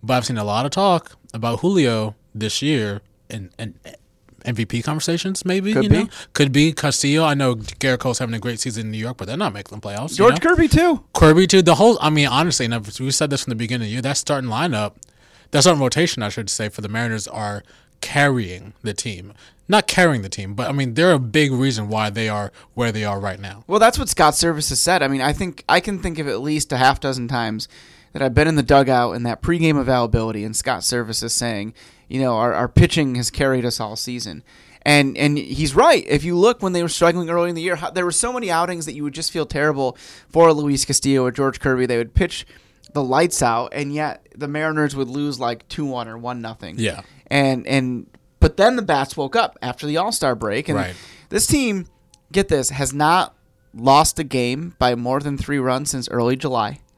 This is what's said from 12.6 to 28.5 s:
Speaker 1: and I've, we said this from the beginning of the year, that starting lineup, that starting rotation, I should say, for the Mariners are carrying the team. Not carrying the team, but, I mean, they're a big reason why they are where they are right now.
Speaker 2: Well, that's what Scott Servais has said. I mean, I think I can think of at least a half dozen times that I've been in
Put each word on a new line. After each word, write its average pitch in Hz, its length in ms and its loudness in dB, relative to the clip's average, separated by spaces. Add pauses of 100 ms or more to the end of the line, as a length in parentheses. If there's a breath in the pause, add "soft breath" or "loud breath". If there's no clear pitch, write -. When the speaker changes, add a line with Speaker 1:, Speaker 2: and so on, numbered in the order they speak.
Speaker 1:
and 117 100 0
I've, 104 280 -8
we 131 100 -2
said 143 200 0
this 139 120 -2
from 131 80 -6
the 120 40 -4
beginning 117 320 -4
of - 0 -
the 104 40 -6
year, 123 120 -6
that 139 120 -2
starting 135 340 -4
lineup, 110 440 0 (580 soft breath)
that 143 100 2
starting 165 200 6
rotation, 135 420 0
I 104 60 -2
should 101 200 -8
say, 107 200 -4
for - 100 -14
the 104 80 -8
Mariners 110 400 -4
are 104 360 -8 (360 soft breath)
carrying 117 720 0 (100)
the 107 120 -6
team. 98 400 -10 (340 soft breath)
Not 208 200 2
carrying 160 340 4
the 95 80 -8
team, 98 240 -10
but, 120 160 -4
I - 20 -2
mean, 135 220 -2
they're 170 180 6
a 147 80 6
big 135 320 2
reason 123 380 0
why 107 200 0
they 110 200 -4
are 104 240 -4 (220 soft breath)
where 117 180 -2
they 107 100 -4
are 101 160 -4
right 98 220 -6
now. 101 260 -16
Speaker 2:
Well, 202 140 2
that's 226 180 4
what 254 80 -4
Scott 151 280 2
Servais 160 340 -2
has 127 100 -2
said. 170 240 2
I 139 60 0
mean, 135 120 -2
I 143 120 0
think 170 340 -6
I 175 140 4
can 196 180 -6
think 170 180 -6
of 147 120 -6
at 107 100 -4
least 151 320 -4
a 135 60 -2
half 131 240 2
dozen 127 260 -4
times 113 400 -4 (460 soft breath)
that 143 80 -6
I've 131 120 0
been 151 140 4
in 160 80 0